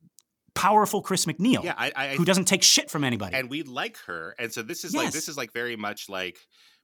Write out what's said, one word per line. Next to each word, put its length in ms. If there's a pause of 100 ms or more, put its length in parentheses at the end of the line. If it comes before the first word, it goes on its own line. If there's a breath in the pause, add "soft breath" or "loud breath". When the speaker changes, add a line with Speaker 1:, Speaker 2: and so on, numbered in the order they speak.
(540)
Speaker 1:
powerful 480
Chris 240
McNeil, 380
Speaker 2:
Yeah, 140
I, 180
I, 140
I 80
Speaker 1:
who 80
doesn't 200
take 180
shit 280
from 140
anybody. 320
Speaker 2:
And 120
we 140
like 340 (100)
her, 300
and 140
so 120
this 200
is 100
like, 120
Speaker 1:
Yes. 80
Speaker 2:
this 160
is, 80
like, 160
very 240
much 320
like, 300 (440 soft breath)